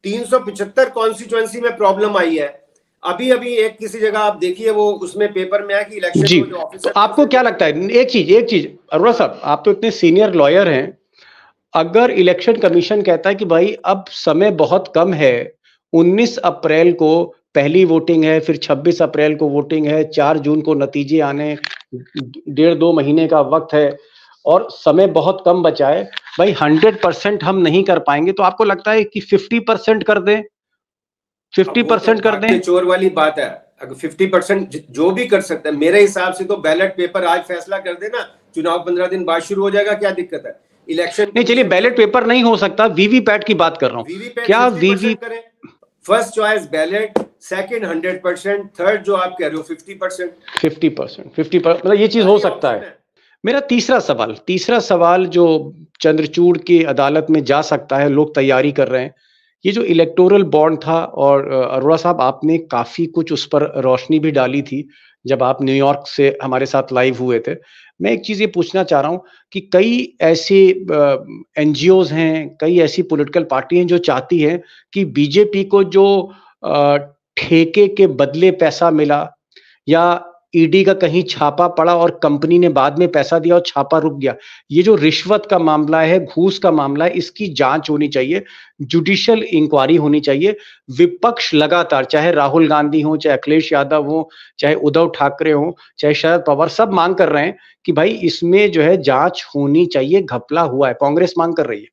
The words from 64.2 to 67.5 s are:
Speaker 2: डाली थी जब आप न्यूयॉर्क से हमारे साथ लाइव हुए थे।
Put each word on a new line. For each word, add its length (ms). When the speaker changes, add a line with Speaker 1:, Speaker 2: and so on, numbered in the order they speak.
Speaker 2:
डाली 320
थी 260
जब 160
आप 200
न्यूयॉर्क 440
से 360
हमारे 240
साथ 160
लाइव 240
हुए 320
थे। 80